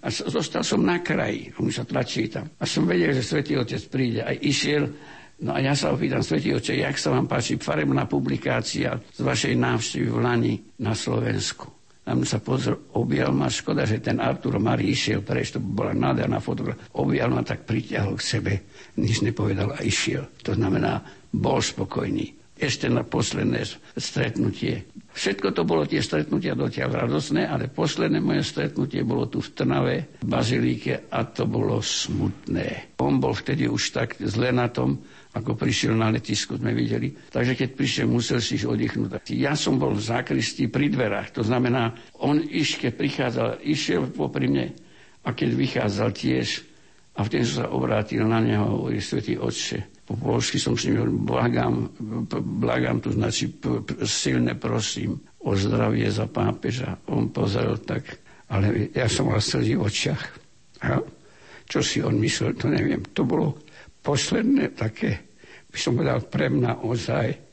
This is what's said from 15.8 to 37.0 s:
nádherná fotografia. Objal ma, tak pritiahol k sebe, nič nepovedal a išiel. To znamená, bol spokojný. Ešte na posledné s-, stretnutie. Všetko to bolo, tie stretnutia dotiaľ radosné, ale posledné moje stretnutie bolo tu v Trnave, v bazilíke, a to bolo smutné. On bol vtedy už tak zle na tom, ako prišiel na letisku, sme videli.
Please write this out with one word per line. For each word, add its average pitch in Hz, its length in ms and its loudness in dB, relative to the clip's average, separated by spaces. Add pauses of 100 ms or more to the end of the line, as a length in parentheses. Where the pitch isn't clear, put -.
nádherná - 400 2
fotografia. - 480 -4 (160)
Objal 71 320 2
ma, 123 80 2
tak - 240 -4
pritiahol 101 480 0
k - 240 -4
sebe, 98 160 0 (480)
nič 107 240 2
nepovedal 104 480 0
a - 80 -6
išiel. - 480 0 (160)
To - 80 0
znamená, 101 480 2 (320)
bol - 240 2
spokojný. - 800 -2 (220)
Ešte 143 320 0
na 120 160 2
posledné - 560 0
s-, - 160 -8 (160)
stretnutie. - 960 -2 (240)
Všetko 196 400 0
to 175 80 2
bolo, 160 240 2
tie 110 160 0
stretnutia 151 560 0
dotiaľ - 480 0
radosné, - 400 0
ale 123 240 -4
posledné 151 480 0
moje - 240 0
stretnutie - 640 -2
bolo - 240 0
tu - 80 -2
v - 160 -8
Trnave, 131 640 0
v 117 80 -4
bazilíke, 120 800 0
a 120 160 -2
to - 240 -4
bolo 110 320 0
smutné. - 1200 -4
On 139 160 4
bol 127 160 2
vtedy 135 320 -2
už 113 320 -2
tak 120 240 -2
zle 117 320 0
na 123 160 2
tom, 127 320 0 (400)
ako - 160 -2
prišiel 113 400 2
na 110 160 4
letisku, - 480 -2
sme - 160 0
videli. 120 400 0